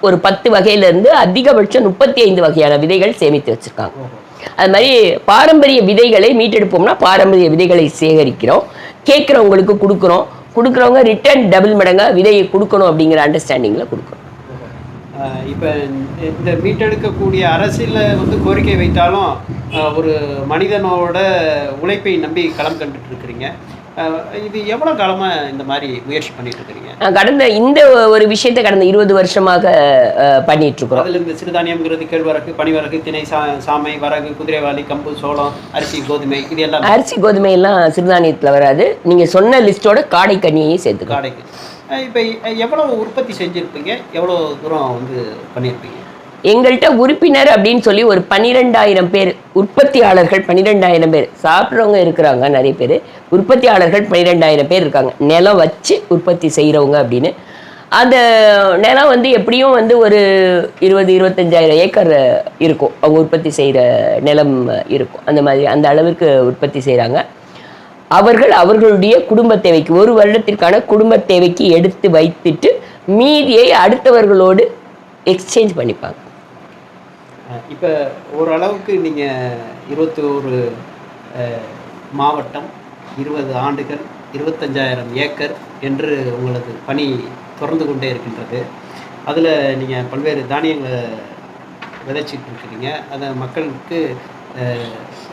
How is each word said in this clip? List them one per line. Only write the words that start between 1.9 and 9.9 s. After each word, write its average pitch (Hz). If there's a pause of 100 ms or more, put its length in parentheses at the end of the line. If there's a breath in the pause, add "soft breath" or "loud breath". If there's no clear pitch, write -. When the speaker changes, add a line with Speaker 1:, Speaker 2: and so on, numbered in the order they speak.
Speaker 1:
ஐந்து 190
வகையான 151
விதைகள் 185
சேமித்து 147
வச்சிருக்காங்க. -
Speaker 2:
ஓஹோ. 127 (280 loud breath)
Speaker 1:
அது 190
மாதிரி 226
பாரம்பரிய 277
விதைகளை 214
மீட்டெடுப்போம்னா, 208
பாரம்பரிய 185
விதைகளை 170
சேகரிக்கிறோம், 156 (420 loud breath)
கேட்குறவங்களுக்கு 214
கொடுக்குறோம், 185 (300 loud breath)